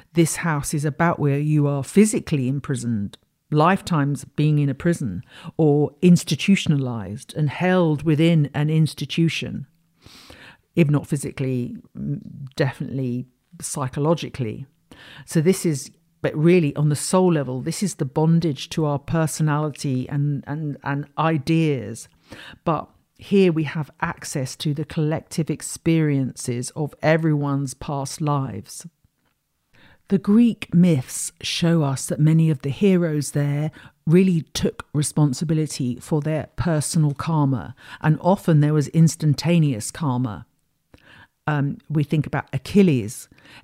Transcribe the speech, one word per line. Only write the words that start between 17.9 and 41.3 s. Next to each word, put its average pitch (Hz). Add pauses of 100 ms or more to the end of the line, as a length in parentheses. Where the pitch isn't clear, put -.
the 160
bondage 160
to 160
our 143
personality 151
and, 143
and, 147
and 139 (100)
ideas. 156 (600)
But 156 (300)
here 190
we 160
have 156 (120)
access -
to 147
the 151
collective 156
experiences 139
of 147
everyone's 143
past -
lives. 135 (1200)
The 196
Greek 214
myths 170
show 165
us 135
that -
many 160
of 147
the 139
heroes 170
there 143 (360)
really 175 (100)
took -
responsibility 147
for 156
their 156
personal 151
karma, 135 (280)
and 156
often 175
there 151
was 151
instantaneous 156
karma. 123 (1000)